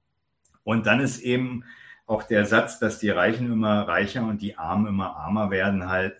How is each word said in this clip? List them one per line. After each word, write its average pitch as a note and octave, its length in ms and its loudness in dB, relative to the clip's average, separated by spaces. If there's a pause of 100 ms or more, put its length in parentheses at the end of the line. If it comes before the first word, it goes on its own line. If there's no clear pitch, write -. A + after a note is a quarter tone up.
(640)
Und A2+ 240 0
dann A2 120 6
ist C#3 220 -2
eben B2+ 420 -2 (420)
auch G#2+ 160 -2
der G#2 240 2
Satz, A2+ 320 2
dass G#2+ 220 -2
die G#2 100 0
Reichen A2 420 2
immer G#2+ 360 2
reicher G2+ 400 0
und G#2 140 -4
die G2+ 160 -8
Armen F#2 300 0
immer F#2+ 280 -2
armer G2+ 340 -2
werden, F#2+ 400 0
halt F#2 300 -2